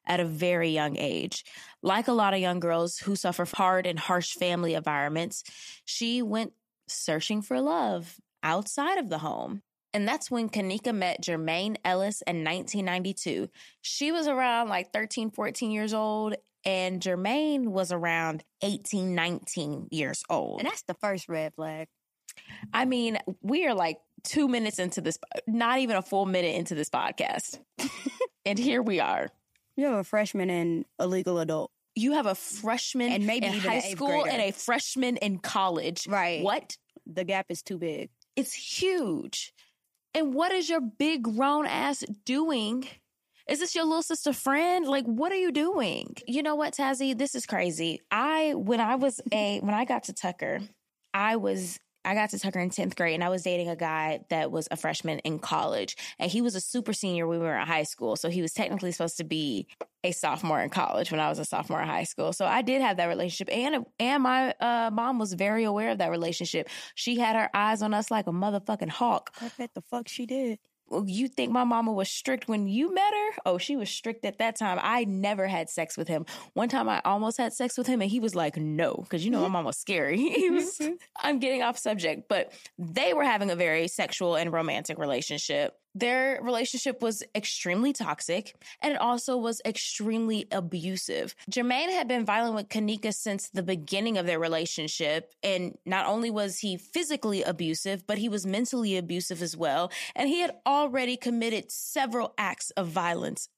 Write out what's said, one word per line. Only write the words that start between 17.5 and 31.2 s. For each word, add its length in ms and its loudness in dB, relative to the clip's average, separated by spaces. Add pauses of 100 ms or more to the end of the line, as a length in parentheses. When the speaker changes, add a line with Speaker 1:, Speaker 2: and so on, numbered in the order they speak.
Speaker 1:
was 240 0
around 520 0 (180)
eighteen, 540 0
nineteen 760 -2
years 380 -2
old. 300 0
Speaker 2:
And 80 -4
that's 160 -6
the 120 -6
first 340 -2
red 260 -2
flag. 320 -8 (840)
Speaker 1:
I 120 4
mean, 340 2 (220)
we 260 2
are, 60 4
like, 240 2 (260)
two 240 2
minutes 320 0
into 220 -2
this, 160 -2 (280)
not 340 4
even 160 2
a 60 4
full 240 2
minute 300 2
into 180 -2
this 160 -2
podcast. 680 -2 (180)
<laughs> 120 -4 (540)
And 140 0
here 240 4
we 180 2
are. 300 0 (460)
Speaker 2:
You 100 2
have 140 2
a 40 -2
freshman 460 0
and 340 2 (140)
a 80 2
legal 340 2